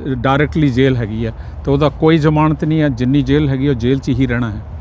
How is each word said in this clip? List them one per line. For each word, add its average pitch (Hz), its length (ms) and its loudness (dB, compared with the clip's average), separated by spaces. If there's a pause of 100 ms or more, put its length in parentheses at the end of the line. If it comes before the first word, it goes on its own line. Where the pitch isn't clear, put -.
(140)
ਡਾਇਰੈਕਟਲੀ 139 560 2
ਜੇਲ੍ਹ 131 280 2
ਹੈਗੀ 110 280 -4
ਆ, 110 60 -6 (340)
ਤੇ 139 60 0
ਉਹਦਾ 143 180 2
ਕੋਈ 160 280 2
ਜ਼ਮਾਨਤ 156 480 2
ਨਹੀਂ 156 160 0
ਹੈ, 147 80 2
ਜਿੰਨੀ 127 320 0
ਜੇਲ੍ਹ 139 280 2
ਹੈਗੀ, 135 180 -2
ਉਹ 143 60 2
ਜੇਲ੍ਹ 127 260 0
'ਚ 135 100 -6
ਹੀ 131 180 0
ਰਹਿਣਾ 120 220 -2
ਹੈ। 104 100 -8 (220)